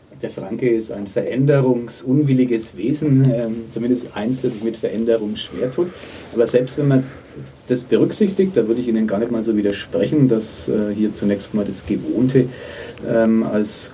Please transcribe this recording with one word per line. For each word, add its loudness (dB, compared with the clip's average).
Der -8
Franke -4
ist 0
ein -8
veränderungsunwilliges 0
Wesen, 2
ähm, -2
zumindest -2
eins, -4
das -2
sich -8
mit -2
Veränderung -2
schwer -6
tut. -2
Aber 4
selbst 0
wenn 2
man 4
das 0
berücksichtigt, 2
da 4
würde 2
ich -2
Ihnen 2
gar -2
nicht -2
mal -2
so 2
widersprechen, 2
dass, -2
äh, 0
hier 0
zunächst -2
mal 0
das -8
Gewohnte, 2
ähm, 4
als -4